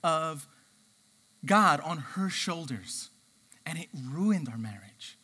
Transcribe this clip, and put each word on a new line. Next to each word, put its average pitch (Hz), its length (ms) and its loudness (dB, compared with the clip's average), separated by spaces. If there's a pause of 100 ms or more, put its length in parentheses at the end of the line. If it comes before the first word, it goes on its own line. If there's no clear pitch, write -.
of 160 460 0 (960)
God 190 380 6
on 160 160 -4
her 185 300 -2
shoulders, 156 800 -6 (540)
and 160 140 -6
it 170 100 -12 (220)
ruined 175 380 2
our 113 100 -8
marriage 104 640 -12